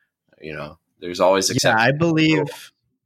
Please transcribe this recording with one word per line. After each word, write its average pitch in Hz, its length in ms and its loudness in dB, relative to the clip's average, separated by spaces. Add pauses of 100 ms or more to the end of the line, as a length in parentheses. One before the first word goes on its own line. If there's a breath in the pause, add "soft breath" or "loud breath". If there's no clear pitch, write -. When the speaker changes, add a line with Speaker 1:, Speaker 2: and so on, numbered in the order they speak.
(400)
Speaker 1:
you 78 140 -14
know, 76 240 -14 (220)
there's 87 200 -6
always 92 300 4
Speaker 2:
Yeah, - 60 -2
Speaker 1:
exceptions. 110 260 2
Speaker 2:
I 123 100 2
believe, 156 800 -2 (340)